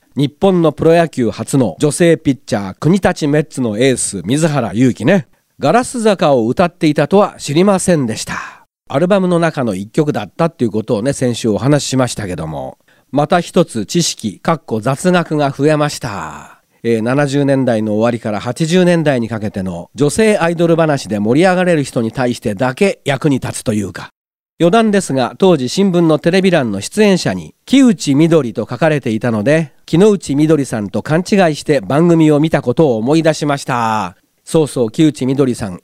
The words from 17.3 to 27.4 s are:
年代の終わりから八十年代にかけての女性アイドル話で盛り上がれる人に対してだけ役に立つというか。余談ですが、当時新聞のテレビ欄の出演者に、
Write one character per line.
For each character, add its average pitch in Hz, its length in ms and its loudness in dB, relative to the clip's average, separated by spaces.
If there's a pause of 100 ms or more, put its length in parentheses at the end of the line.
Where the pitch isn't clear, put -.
年 135 200 2
代 113 160 0
の 107 120 -2
終 107 80 0
わ 120 100 2
り 113 80 -4
か 110 120 -6
ら 101 80 -4
八 127 280 -4
十 180 180 2
年 170 180 2
代 135 180 0
に 110 80 -4
か 113 100 -6
け 104 100 -4
て 95 140 -8
の 87 320 -8
女 143 140 2
性 220 280 0
ア 170 120 0
イ 175 60 -4
ド 170 120 0
ル 165 80 4
話 156 340 0
で 104 100 -2
盛 120 220 2
り 190 60 4
上 180 80 2
が 180 100 0
れ 175 100 2
る 147 80 0
人 131 180 -4
に 113 100 -2
対 123 220 -2
し - 60 -10
て 104 160 -4
だ 127 200 -2
け - 300 -2
役 139 240 0
に 131 100 0
立 117 200 -8
つ - 40 -14
と 113 100 -2
い 107 100 -2
う 90 100 -8
か。 - 160 -14 (520)
余 170 100 4
談 220 200 2
で 196 80 2
す 151 140 -6
が、 123 240 -2
当 185 180 4
時 127 140 -2
新 196 220 0
聞 175 100 2
の 156 180 4
テ 170 120 0
レ 190 100 2
ビ 185 100 2
欄 131 220 0
の 98 80 -6
出 - 200 -4
演 196 160 4
者 123 160 -2
に、 80 220 -10 (100)